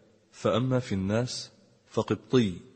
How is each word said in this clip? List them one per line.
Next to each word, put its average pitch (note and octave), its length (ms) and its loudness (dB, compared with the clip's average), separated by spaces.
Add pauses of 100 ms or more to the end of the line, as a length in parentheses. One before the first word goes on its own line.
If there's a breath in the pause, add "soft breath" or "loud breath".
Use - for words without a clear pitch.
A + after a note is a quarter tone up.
(300)
فأما B2 480 0
في A2+ 160 -4
الناس G#2 560 -2 (360)
فقبطي A2 640 0 (240)